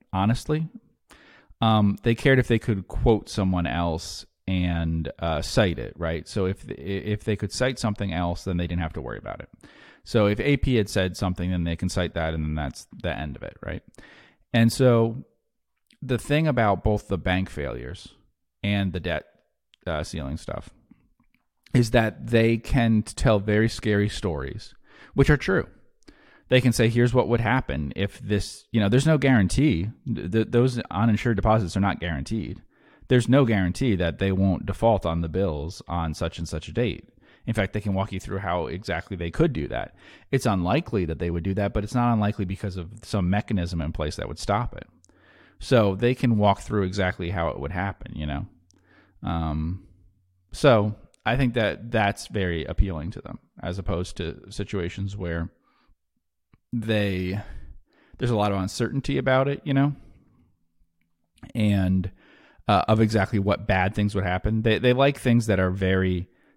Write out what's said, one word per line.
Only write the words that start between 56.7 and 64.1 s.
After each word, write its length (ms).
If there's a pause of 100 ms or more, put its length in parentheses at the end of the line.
they, 640 (800)
there's 140
a 60
lot 160
of 60
uncertainty 600
about 300
it, 160
you 100
know, 200 (1600)
and, 560 (580)
uh, 200
of 140
exactly 360
what 280
bad 280
things 200